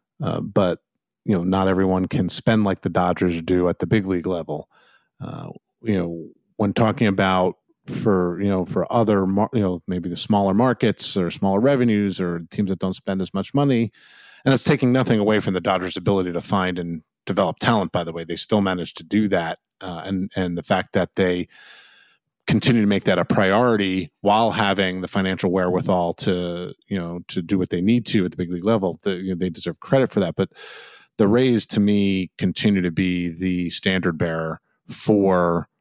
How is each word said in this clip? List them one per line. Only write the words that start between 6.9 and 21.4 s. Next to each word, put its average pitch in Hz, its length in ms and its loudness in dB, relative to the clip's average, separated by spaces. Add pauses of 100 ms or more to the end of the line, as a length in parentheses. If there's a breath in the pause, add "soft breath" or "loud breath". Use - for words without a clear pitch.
about 95 500 2 (320)
for, 90 520 0
you 101 80 0
know, 92 160 0
for 87 280 -4
other 104 340 2
mar-, 98 260 0
you 117 80 0
know, 92 260 -2
maybe 90 220 -4
the 87 80 -6
smaller 101 380 2
markets 117 640 0
or 87 140 0
smaller 98 300 0
revenues 113 600 2
or 85 200 -4 (100)
teams 101 200 -2
that 92 80 -4
don't 95 140 -4
spend 95 280 -4
as 90 140 -6
much 98 200 -6
money. 131 360 2 (540 loud breath)
And 135 80 4
that's 127 120 2
taking 127 280 2
nothing 127 260 2
away 104 220 4
from 98 140 -2
the 90 60 -2
Dodgers' 92 360 -2
ability 92 360 0
to 82 80 -4
find 92 380 -2
and 85 240 -6 (240)
develop 92 320 0
talent, 104 340 0
by 87 120 -2
the 82 80 -10
way. 82 120 -8
They 82 120 -8
still - 240 0
managed 92 380 -2
to 87 60 -16
do 104 240 0
that. 87 300 -2 (220)
Uh, 87 260 -10
and, 95 300 -4
and 90 200 -2
the 85 60 -8
fact 92 300 -2
that 92 240 -2
they 90 320 0 (1000 loud breath)